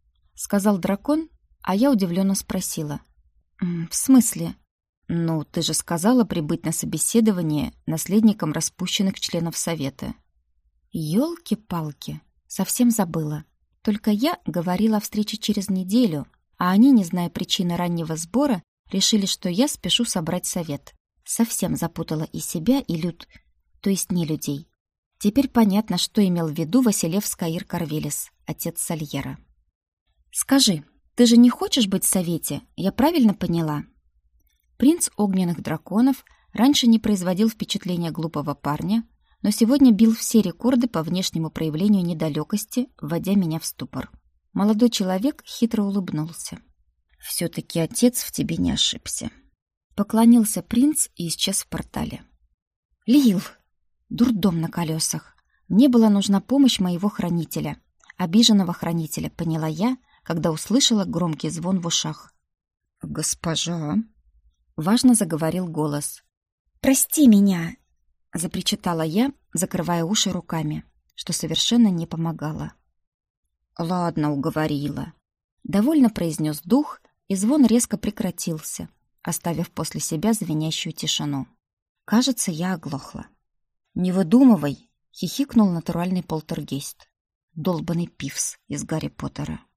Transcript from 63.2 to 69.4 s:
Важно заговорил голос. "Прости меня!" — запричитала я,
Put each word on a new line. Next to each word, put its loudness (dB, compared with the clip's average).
Важно 4
заговорил -2
голос. -4
"Прости 4
меня!" — 4
запричитала -4
я, 0